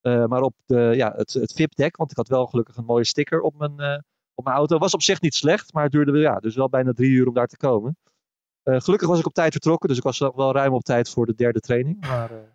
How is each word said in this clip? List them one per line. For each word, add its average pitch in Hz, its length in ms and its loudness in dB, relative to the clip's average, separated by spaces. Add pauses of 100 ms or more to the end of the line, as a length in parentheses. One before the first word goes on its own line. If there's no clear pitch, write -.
Eh, 120 260 2
maar 127 160 0
op 131 120 0 (120)
de, 120 280 4
ja, 113 220 0
het, 110 160 -4
het 120 200 -4
vip-dek, 156 440 -2
want 160 140 -4
ik - 60 -12
had 117 120 -4
wel 127 180 0
gelukkig 117 300 -4
een 120 80 -10
mooie 117 200 2
sticker 147 360 -2
op 147 180 -4
mijn, 147 220 -8
eh, 143 180 -6 (360)
op 127 100 -12
mijn 131 120 0
auto. 151 220 2
Was 180 160 0
op 170 80 -2
zich 190 180 0
niet 151 140 0
slecht, - 380 0
maar 156 100 -2
het 143 100 0
duurde, 147 260 2
ja, 143 200 2
dus 110 160 -6
wel 131 140 0
bijna 127 240 0
drie 127 180 2
uur 127 180 4
om 120 60 -4
daar 120 120 0
te - 100 -10
komen. 127 400 -2 (680)
Eh, 131 180 0
gelukkig 180 280 0
was 175 100 4
ik 160 80 0
op - 80 -4
tijd 160 180 2
vertrokken, 165 360 0
dus 127 100 0
ik 123 60 -6
was 131 140 -2
wel, 131 180 -2
wel 135 160 0
ruim 139 200 2
op 123 100 0
tijd 120 280 0
voor 120 160 0
de 113 80 -2
derde 117 260 0
training. 131 400 -4
Maar, 123 300 -6
eh, 113 60 -18 (180)